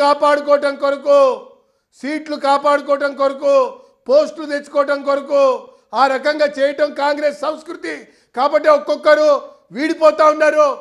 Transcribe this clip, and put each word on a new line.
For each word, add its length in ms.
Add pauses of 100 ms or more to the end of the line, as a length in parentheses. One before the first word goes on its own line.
కాపాడుకోవటం 680 (100)
కొరకు, 380 (760)
సీట్లు 380 (100)
కాపాడుకోవటం 640 (100)
కొరకు, 340 (540)
పోస్టులు 440
తెచ్చుకోవటం 560
కొరకు 320 (600)
ఆ 40 (100)
రకంగా 320 (120)
చేయటం 320 (100)
కాంగ్రెస్ 440
సంస్కృతి. 520 (400)
కాబట్టి 400
ఒక్కొక్కరు 540 (460)
వీడిపోతా 480 (100)
ఉన్నారు, 340 (120)